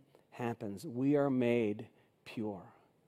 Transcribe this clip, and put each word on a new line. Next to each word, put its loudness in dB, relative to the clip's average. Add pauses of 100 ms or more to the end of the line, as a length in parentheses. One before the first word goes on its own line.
(300)
happens. -6
We 0
are 4
made 2 (380)
pure. -8 (460)